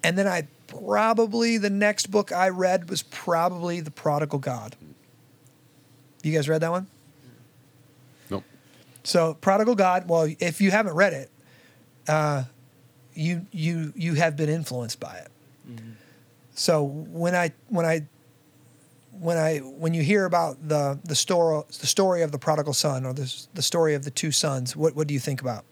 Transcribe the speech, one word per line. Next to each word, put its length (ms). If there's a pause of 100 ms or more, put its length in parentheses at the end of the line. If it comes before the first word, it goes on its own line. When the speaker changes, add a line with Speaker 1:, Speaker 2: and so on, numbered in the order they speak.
Speaker 1:
and 140
then 100
I 180 (200)
probably, 880
the 140
next 400
book 220
I 180
read 400
was 120
probably 800
The 100
Prodigal 500
God. 360 (1500)
You 120
guys 120
read 140
that 100
one? 160 (1400)
Speaker 2:
Nope. 140 (600)
Speaker 1:
So 360
Prodigal 340
God, 340
well, 200 (100)
if 220
you 100
haven't 240
read 180
it, 180 (800)
uh, 360 (680)
you, 380
you, 440
you 180
have 220
been 140
influenced 500
by 160
it. 140 (400)
Speaker 3:
Mm-hmm. 200 (640)
Speaker 1:
So 300
when 500
I, 180 (160)
when 180
I, 200 (1080)
when 240
I, 220
when 360
you 80
hear 240
about 420
the, 360
the 120
story, 460 (180)
the 60
story 360
of 80
the 80
prodigal 340
son, 320
or 80
the, 420
the 80
story 320
of 100
the 80
two 180
sons, 460
what, 180
what 140
do 60
you 60
think 200
about? 320